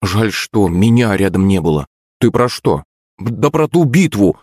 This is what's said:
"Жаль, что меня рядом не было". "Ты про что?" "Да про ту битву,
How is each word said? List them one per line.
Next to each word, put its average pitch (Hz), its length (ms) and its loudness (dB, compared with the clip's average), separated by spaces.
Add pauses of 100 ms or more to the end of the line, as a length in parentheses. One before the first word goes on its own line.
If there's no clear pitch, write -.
"Жаль, 104 320 -2
что - 340 -2
меня 110 480 2
рядом 95 320 0
не 98 140 0
было". 76 260 -2 (320)
"Ты 120 100 2
про 123 200 0
что?" 76 340 -4 (360)
"Да 113 320 -4
про 156 180 0
ту 170 160 2
битву, 127 580 2